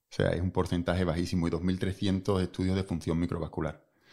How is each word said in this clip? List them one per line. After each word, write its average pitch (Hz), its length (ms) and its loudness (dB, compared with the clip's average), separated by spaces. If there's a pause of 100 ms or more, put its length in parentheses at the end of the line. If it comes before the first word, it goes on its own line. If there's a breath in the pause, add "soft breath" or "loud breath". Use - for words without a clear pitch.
O - 60 -18
sea, - 140 2
es 85 120 0
un 92 100 0
porcentaje 90 520 0
bajísimo 85 440 0
y - 20 0
dos 80 120 0
mil 92 180 0
trescientos 95 600 0
estudios 92 340 0
de 95 80 2
función 82 360 -2
microvascular. 82 680 -4 (280 soft breath)